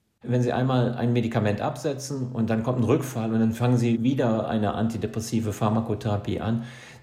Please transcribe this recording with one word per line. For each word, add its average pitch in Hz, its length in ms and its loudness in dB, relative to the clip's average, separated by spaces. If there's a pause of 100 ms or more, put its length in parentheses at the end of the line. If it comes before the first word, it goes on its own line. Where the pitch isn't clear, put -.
(240)
Wenn 123 180 2
Sie 120 100 2
einmal 127 440 2
ein 120 180 0
Medikament 110 480 0
absetzen 139 720 -4
und 113 180 -2
dann 110 140 0
kommt 123 160 0
ein 113 40 2
Rückfall 113 480 0
und 113 80 2
dann 113 120 4
fangen 120 260 2
Sie 117 240 2
wieder 120 480 2
eine 104 240 0
antidepressive 110 800 -2
Pharmakotherapie 104 840 -2
an, 113 240 -2 (400)